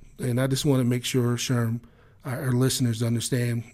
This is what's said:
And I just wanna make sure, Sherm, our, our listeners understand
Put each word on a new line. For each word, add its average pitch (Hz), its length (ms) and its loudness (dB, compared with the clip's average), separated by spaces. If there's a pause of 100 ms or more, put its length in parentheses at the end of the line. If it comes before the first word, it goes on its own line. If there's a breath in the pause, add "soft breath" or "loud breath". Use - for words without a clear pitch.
(180)
And 123 220 0
I 131 60 2
just 131 200 0
wanna 131 180 4
make 123 200 0
sure, 120 320 0
Sherm, 120 440 -2 (440 soft breath)
our, 123 180 -6
our 131 100 0
listeners 123 500 2
understand 117 720 -2